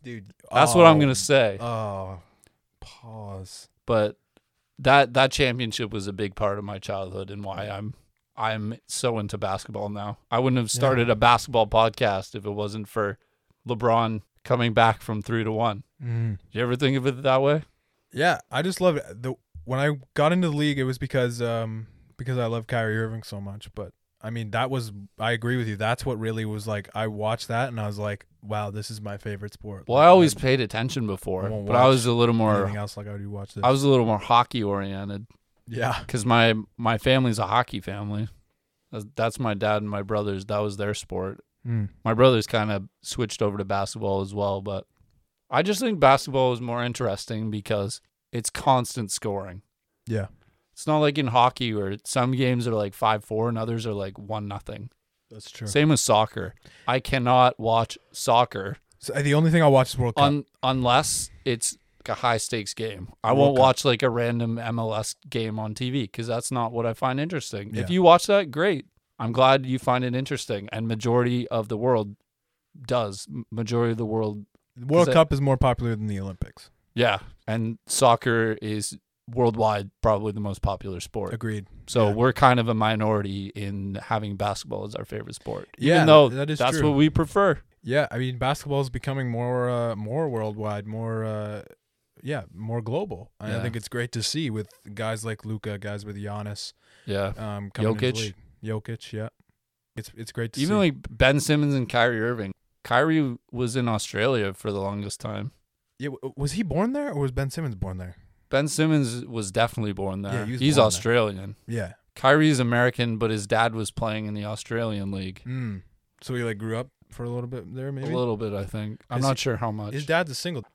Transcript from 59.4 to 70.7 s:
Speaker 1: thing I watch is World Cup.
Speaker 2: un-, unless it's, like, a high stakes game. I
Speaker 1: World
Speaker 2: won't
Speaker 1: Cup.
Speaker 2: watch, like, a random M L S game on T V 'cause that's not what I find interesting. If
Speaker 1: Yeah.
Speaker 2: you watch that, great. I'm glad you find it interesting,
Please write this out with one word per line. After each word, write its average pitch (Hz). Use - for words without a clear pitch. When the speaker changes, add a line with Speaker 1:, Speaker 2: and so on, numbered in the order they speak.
Speaker 1:
thing 170
I 151
watch 135
is -
World 120
Cup. 143
Speaker 2:
un-, 143
unless 131
it's, 117
like, -
a -
high 120
stakes 107
game. 101
I 208
Speaker 1:
World -
Speaker 2:
won't 139
Speaker 1:
Cup. 127
Speaker 2:
watch, 131
like, 120
a 131
random 117
M 117
L 110
S 107
game 110
on 107
T 123
V 127
'cause 117
that's 120
not 120
what 117
I 113
find 131
interesting. 143
If 110
Speaker 1:
Yeah. 175
Speaker 2:
you 185
watch 175
that, 196
great. 156
I'm 113
glad 131
you 127
find 127
it 123
interesting, 120